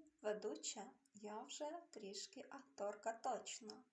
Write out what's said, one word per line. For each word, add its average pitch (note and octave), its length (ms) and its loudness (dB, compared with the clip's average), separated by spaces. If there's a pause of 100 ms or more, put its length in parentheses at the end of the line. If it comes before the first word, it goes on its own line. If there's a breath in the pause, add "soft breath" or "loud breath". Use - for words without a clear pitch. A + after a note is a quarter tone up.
(220)
ведуча, G#3+ 720 2 (220)
я G#3 280 -4
вже D4+ 400 0 (100)
трішки G#3 580 -4
акторка G#3 640 0
точно. A3+ 800 0